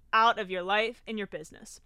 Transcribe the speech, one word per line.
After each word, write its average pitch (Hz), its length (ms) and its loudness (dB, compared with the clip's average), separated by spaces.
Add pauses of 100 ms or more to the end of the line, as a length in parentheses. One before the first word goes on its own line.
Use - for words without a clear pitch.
(120)
out 226 260 4
of 190 140 -6
your 180 120 -4
life 214 440 0
and 226 100 -6
your 202 100 -4
business. - 580 -14